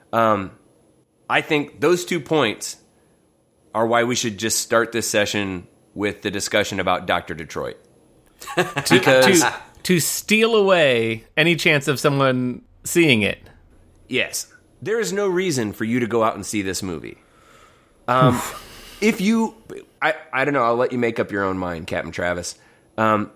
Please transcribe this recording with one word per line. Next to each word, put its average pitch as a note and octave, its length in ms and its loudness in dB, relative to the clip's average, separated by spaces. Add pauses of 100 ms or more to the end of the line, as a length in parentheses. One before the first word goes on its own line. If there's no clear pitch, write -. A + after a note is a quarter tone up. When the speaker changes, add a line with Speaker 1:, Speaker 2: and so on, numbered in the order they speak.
(100)
Speaker 1:
Um, G#2+ 420 2 (760)
I D3 140 2
think D3 400 -4
those F3 240 2
two F3 120 -4
points C3 580 -2 (1000)
are A2+ 120 0
why A#2 180 2
we B2 100 -2
should G#2+ 240 -4
just A2 220 -2
start A2+ 320 0
this A2+ 140 -2
session G2+ 600 -2 (280)
with G2 280 -4
the G#2 80 -4
discussion G2+ 500 -2
about F2+ 260 -2
Doctor F2 280 -2
Detroit. D2+ 420 -10 (640)
Speaker 2:
<laughs> - 160 -12
To, E3+ 260 -2 (120)
Speaker 1:
Because D#3+ 480 6
Speaker 2:
to, A#2 120 0 (300)
to F3+ 160 2
steal A3 560 0
away C3 680 2 (120)
any D#3+ 200 4
chance D3+ 320 2
of C3+ 120 -2
someone C3 640 0 (220)
seeing C#3+ 380 4
it. F#2+ 160 -2 (680)
Speaker 1:
Yes. - 380 -4 (340)
There G3+ 180 -4
is F3+ 140 -4
no G3+ 160 -2
reason D#3+ 440 -2
for A2+ 120 -8
you A#2+ 160 -2
to A#2+ 60 0
go A2+ 180 0
out - 120 0
and G2 80 -10
see G#2+ 180 -4
this F#2+ 200 -4
movie. D2 360 -8 (880)
Um, B2+ 280 4
Speaker 2:
Oof. - 640 -12
Speaker 1:
if G#3 200 2
you, A3 340 0 (480)
I, D3+ 120 2 (180)
I C3 120 0
don't C#3+ 100 0
know, B2+ 100 2
I'll A#2 100 2
let B2 160 0
you B2+ 80 -4
make A#2 220 -2
up G2+ 100 -4
your G2+ 140 -2
own F#2+ 120 -2
mind, F2 300 -6
Captain E2 240 -6
Travis. F2 460 -4 (420)
Um, G#2+ 380 2